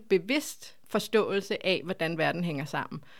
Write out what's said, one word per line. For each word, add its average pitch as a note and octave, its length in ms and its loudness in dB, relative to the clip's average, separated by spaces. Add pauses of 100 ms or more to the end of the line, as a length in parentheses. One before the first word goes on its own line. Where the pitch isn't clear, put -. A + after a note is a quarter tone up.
bevidst G3+ 640 0 (160)
forståelse G3+ 760 0
af, F#3 180 2
hvordan E3 340 -2
verden D#3 260 2
hænger D3+ 220 -2
sammen. - 380 -6 (160)